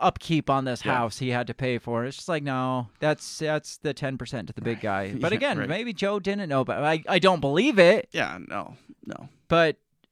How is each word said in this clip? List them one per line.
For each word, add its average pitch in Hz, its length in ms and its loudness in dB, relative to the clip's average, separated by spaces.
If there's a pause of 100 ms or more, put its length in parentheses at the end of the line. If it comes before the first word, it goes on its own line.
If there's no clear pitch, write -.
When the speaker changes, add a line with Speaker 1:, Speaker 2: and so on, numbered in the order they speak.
Speaker 1:
upkeep 165 460 0
on 135 160 2
this 123 180 -4
Speaker 2:
Yeah. 135 120 0
Speaker 1:
house, 117 240 -2
he 127 100 -2
had 123 180 -2
to 117 60 -8
pay 127 240 -2
for 117 260 -4
it. 131 60 -6
It's 135 80 -14
just - 120 -14
like, 156 140 -2
no, 127 460 -2 (100)
that's, - 380 -2
that's 151 400 -4
the 143 160 -4
ten 135 240 -6
percent 120 300 -8
to 117 60 -12
the 110 80 -10
big 113 220 -2
Speaker 2:
Right. 98 300 -2
Speaker 1:
guy. - 0 -
But 135 180 -2
Speaker 2:
<laughs> - 0 -
Yeah, 220 60 0
Speaker 1:
again, 269 220 -2
Speaker 2:
right. 101 100 -4
Speaker 1:
maybe 220 240 -4
Joe 196 260 -2
didn't 196 300 -4
know, 135 160 2
but 120 180 -2
I, 156 240 0
I 180 120 4
don't 185 200 6
believe 190 400 4
it. 175 320 8
Speaker 2:
Yeah, 87 260 -4 (120)
no, - 260 -8 (300)
no. - 240 -12 (180)
Speaker 1:
But, 165 300 4 (340)